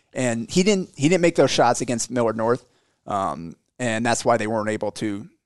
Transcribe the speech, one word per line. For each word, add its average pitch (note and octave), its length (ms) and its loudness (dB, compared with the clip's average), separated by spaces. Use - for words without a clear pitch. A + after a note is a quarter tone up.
And A#2 340 -4
he F3+ 140 2
didn't, F#3+ 340 0
he C3+ 120 0
didn't F3 140 4
make E3+ 120 2
those C#3+ 160 4
shots B2 300 2
against A#2+ 300 -4
Millard A#2 260 0
North, A2+ 280 0
um, E2+ 500 -4
and A#2 260 -2
that's A#2 180 0
why A#2+ 120 4
they G#2+ 100 -2
weren't G#2+ 240 -2
able G#2+ 220 -4
to G#2 360 -8